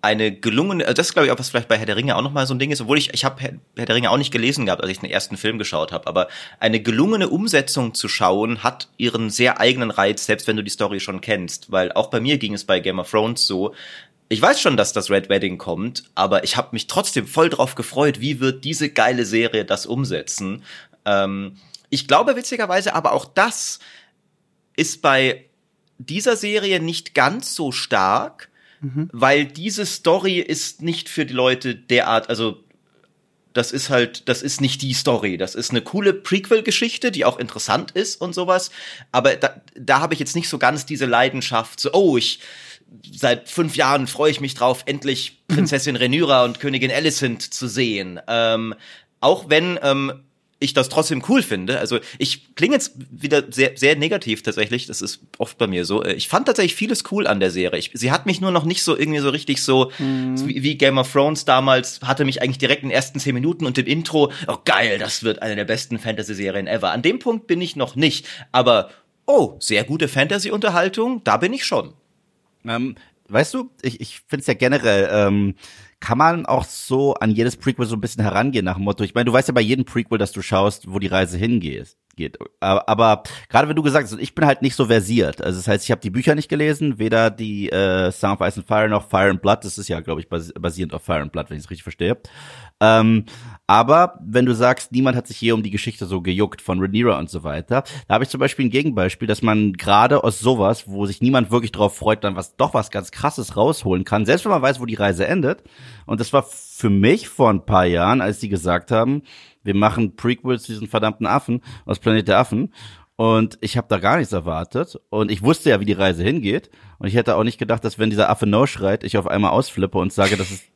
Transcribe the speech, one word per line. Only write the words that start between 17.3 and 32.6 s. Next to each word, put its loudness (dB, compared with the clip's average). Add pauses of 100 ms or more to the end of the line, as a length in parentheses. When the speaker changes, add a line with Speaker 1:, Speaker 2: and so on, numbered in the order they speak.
Speaker 1:
drauf 0
gefreut, 0
wie -4
wird -2
diese -4
geile 2
Serie 0
das -2
umsetzen. -6 (420)
Ähm, 0 (340)
ich -4
glaube 4
witzigerweise, -4
aber -4
auch -4
das -2 (1000)
ist -4
bei 2 (520)
dieser -2
Serie -2
nicht -6
ganz 0
so -4
stark, 0 (360)
Speaker 2:
Mhm. -6
Speaker 1:
weil 4
diese -6
Story 0
ist -6
nicht -6
für -4
die -10
Leute 0
derart, 2
also -2 (880)